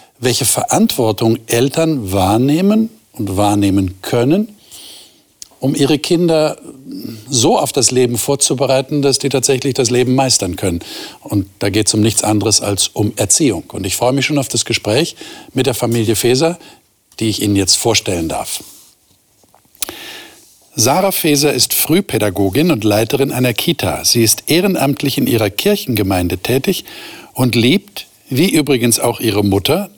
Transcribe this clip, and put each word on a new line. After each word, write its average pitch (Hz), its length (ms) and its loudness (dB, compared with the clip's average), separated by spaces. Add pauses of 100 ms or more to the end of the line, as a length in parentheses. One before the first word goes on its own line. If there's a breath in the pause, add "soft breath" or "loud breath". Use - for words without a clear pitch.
(180 loud breath)
welche 120 280 0
Verantwortung 117 1000 0
Eltern 135 680 0
wahrnehmen 143 760 2 (240)
und 104 240 -6
wahrnehmen 98 640 2
können, 147 560 0 (1040 loud breath)
um 135 140 0
ihre 139 240 2
Kinder 165 580 2 (720)
so 139 300 2
auf - 140 -2
das - 180 0
Leben 123 260 2
vorzubereiten, 135 840 0
dass 135 160 2
die 143 100 -4
tatsächlich 131 460 0
das - 160 0
Leben 123 240 2
meistern 123 420 0
können. 90 240 -2 (400 loud breath)
Und 98 260 -2 (120)
da 98 100 -2
geht's 101 240 2
um 110 80 2
nichts 107 240 2
anderes 107 380 0
als 101 260 -2
um 104 280 -2
Erziehung. 104 520 0
Und 92 160 -8
ich 95 120 -4
freue 123 180 0
mich 143 100 0
schon 147 140 -2
auf 131 100 -2
das - 160 -2
Gespräch 113 500 -2 (380 loud breath)
mit 131 140 0
der 127 80 0
Familie 117 420 0
Feser, 143 420 2 (600 loud breath)
die 113 80 0
ich 104 140 -2
Ihnen 104 120 2
jetzt 95 220 2
vorstellen 90 540 -2
darf. - 340 -8 (2250 loud breath)
Sarah 156 320 2
Feser 147 440 0
ist - 180 -2
Frühpädagogin 107 960 0
und 113 140 0
Leiterin 110 480 0
einer 123 220 0
Kita. 101 500 -4
Sie - 180 2
ist 110 260 2
ehrenamtlich 151 680 0
in 131 100 0
ihrer 110 220 2
Kirchengemeinde 101 880 0
tätig 135 480 -2 (480 loud breath)
und 127 220 0
liebt, 123 540 0 (200)
wie 156 220 2
übrigens 131 500 0
auch 117 180 -2
ihre 104 240 0
Mutter, 101 560 0